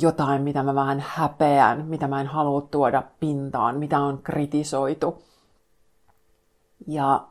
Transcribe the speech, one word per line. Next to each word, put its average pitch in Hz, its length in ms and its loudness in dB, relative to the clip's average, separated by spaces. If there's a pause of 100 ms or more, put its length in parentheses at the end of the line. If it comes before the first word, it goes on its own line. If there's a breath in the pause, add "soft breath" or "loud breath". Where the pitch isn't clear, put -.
jotain, 143 420 2
mitä 143 200 -2
mä 139 120 0
vähän 139 320 0
häpeän, 143 800 2
mitä 156 220 -4
mä 139 120 -4
en 139 60 -4
halua 143 340 0
tuoda 139 420 0 (180)
pintaan, 135 580 -2
mitä 147 220 0
on 139 220 -2
kritisoitu. 147 1000 -4 (1600 soft breath)
Ja 139 440 0